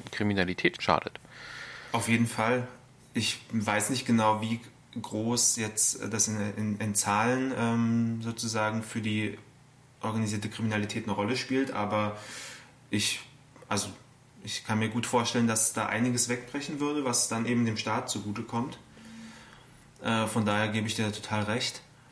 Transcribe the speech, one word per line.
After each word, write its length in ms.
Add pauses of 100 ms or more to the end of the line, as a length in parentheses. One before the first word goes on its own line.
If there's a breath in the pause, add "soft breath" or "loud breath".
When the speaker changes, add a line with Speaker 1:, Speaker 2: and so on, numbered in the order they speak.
(120)
Speaker 1:
Kriminalität 720
schadet. 360 (720 loud breath)
Speaker 2:
Auf 160
jeden 180
Fall. 400 (460)
Ich 260 (120)
weiß 400
nicht 140
genau, 360
wie 180 (420)
groß 540
jetzt 440 (120)
das 160
in, 300
in, 220
in 160
Zahlen, 600
ähm, 640
sozusagen 600
für 180
die 360 (640)
organisierte 480
Kriminalität 560
eine 80
Rolle 220
spielt, 360
aber 460 (760 loud breath)
ich, 300 (460)
also 220 (540)
ich 220
kann 140
mir 100
gut 160
vorstellen, 420
dass 260
da 140
einiges 420
wegbrechen 500
würde, 260
was 220
dann 180
eben 200
dem 120
Staat 320
zugutekommt. 680 (1300 loud breath)
Äh, 240
von 180
daher 220
gebe 200
ich 80
dir 160
total 320
recht. 380 (300)